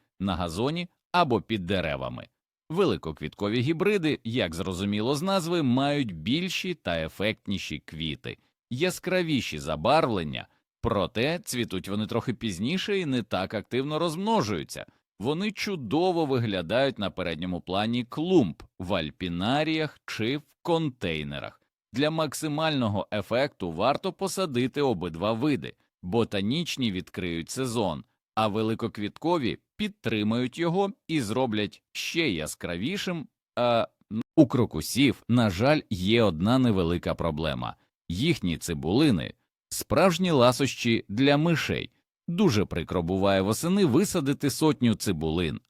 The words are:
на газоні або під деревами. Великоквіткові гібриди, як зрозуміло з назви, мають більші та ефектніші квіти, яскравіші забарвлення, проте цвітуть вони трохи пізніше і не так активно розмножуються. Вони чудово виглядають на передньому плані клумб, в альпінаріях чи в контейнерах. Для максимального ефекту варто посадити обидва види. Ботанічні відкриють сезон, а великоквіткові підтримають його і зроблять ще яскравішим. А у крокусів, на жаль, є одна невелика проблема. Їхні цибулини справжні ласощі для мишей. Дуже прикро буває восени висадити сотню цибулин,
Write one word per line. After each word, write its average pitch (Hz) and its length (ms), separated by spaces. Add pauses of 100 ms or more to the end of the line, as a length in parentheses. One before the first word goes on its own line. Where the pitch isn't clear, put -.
(200)
на 95 160
газоні 113 540 (220)
або 135 300
під 101 240
деревами. 69 640 (420)
Великоквіткові 104 920
гібриди, 160 600
як 110 320
зрозуміло 101 600
з 139 60
назви, 175 420
мають 135 480
більші 156 600
та 85 280
ефектніші 92 800
квіти, 76 580 (320)
яскравіші 160 920
забарвлення, 80 880 (340)
проте 117 580
цвітуть 107 500
вони 104 180
трохи 113 260
пізніше 127 640
і 180 60
не 127 180
так 95 300
активно 135 460
розмножуються. 165 840 (340)
Вони 160 320
чудово 170 760
виглядають 117 760
на 98 100
передньому 87 520
плані 113 420
клумб, 147 600 (160)
в 92 140
альпінаріях 107 1120
чи 123 320
в 147 40 (200)
контейнерах. 80 1000 (320)
Для 143 160
максимального 151 1040
ефекту 107 580
варто 131 420
посадити 147 680
обидва 90 520
види. 113 400 (300)
Ботанічні 110 880
відкриють 87 580
сезон, 110 540 (320)
а 110 120
великоквіткові 110 1080 (180)
підтримають 117 800
його 175 340 (160)
і 160 140
зроблять 107 680
ще - 380
яскравішим. 95 1000 (280)
А 117 320 (480)
у 147 120
крокусів, 113 800
на 117 200
жаль, 127 400
є 107 340
одна 101 360
невелика 87 560
проблема. 73 600 (340)
Їхні 90 480
цибулини 85 760 (400)
справжні 175 580
ласощі 123 800
для 135 280
мишей. 147 520 (380)
Дуже 107 380
прикро 85 380
буває 95 380
восени 170 440
висадити 143 640
сотню 123 460
цибулин, 80 640 (100)